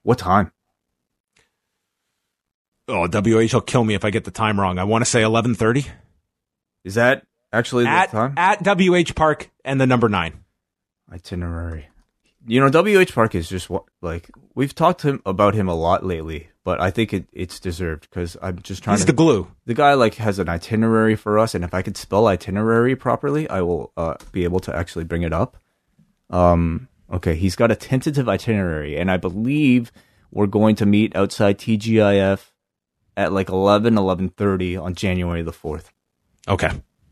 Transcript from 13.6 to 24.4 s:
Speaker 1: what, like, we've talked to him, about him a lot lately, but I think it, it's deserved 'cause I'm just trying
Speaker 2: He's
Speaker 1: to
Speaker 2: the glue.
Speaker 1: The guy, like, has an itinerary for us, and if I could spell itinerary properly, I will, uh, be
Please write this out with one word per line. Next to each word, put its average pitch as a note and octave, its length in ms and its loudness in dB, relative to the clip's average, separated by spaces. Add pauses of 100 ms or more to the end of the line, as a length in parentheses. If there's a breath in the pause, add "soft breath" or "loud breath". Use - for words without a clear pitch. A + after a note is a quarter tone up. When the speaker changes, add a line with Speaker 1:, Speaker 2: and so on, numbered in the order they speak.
Speaker 1:
what, F2+ 140 -6 (180)
like, E2+ 300 -10 (240)
we've C#3 180 -2
talked E3+ 280 0
to D3 80 -2
him, C3+ 160 -4
about G2 300 2
him G2+ 120 0
a F2 80 -2
lot E2+ 300 0
lately, D#2+ 440 -8 (140)
but F2+ 160 -2
I F#2 100 0
think G#2+ 240 -2
it, F#2 200 -6
it's - 260 -12
deserved E2 500 -8
'cause F2 320 -8
I'm F#2 200 -8
just G2 200 -12
trying G#2 140 0
Speaker 2:
He's F#2+ 100 0
Speaker 1:
to D#3+ 60 6
Speaker 2:
the C3 40 2
glue. A#2+ 360 2 (140)
Speaker 1:
The A#2+ 80 -4
guy, C#3+ 220 4
like, A#2 200 4
has G#2+ 240 -2
an F2 80 -2
itinerary A2 680 2
for G#2 220 -2
us, A2+ 160 2
and F2 100 -4
if E2+ 100 -6
I - 80 0
could G2+ 160 -8
spell G#2 300 2
itinerary A2+ 680 0
properly, C#3+ 540 -2
I F#2+ 120 -2
will, E2+ 360 -4
uh, E2 180 -4 (160)
be F2 140 -2